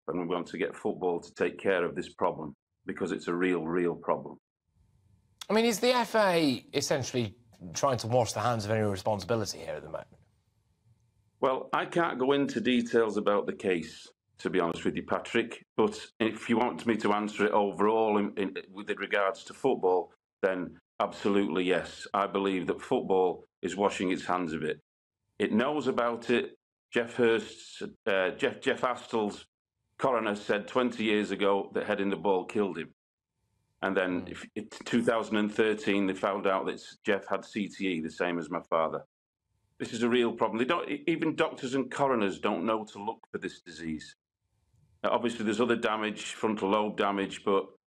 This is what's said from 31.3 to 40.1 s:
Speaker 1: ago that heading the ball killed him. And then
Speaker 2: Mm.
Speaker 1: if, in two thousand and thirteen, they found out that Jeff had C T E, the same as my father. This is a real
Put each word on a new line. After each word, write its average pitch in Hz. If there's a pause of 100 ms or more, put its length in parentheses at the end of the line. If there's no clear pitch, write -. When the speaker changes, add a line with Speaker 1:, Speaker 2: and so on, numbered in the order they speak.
Speaker 1:
ago 98
that -
heading 98
the 98
ball 90
killed 95
him. 78 (920)
And 95
then 92
Speaker 2:
Mm. 90
Speaker 1:
if, -
in 107 (160)
two 117
thousand 110
and 104
thirteen, 104
they 92
found 98
out 95
that - (240)
Jeff 98
had 98
C 101
T 95
E, 85
the 78
same 87
as 82
my 85 (100)
father. 78 (800)
This 123
is 117
a 120
real 120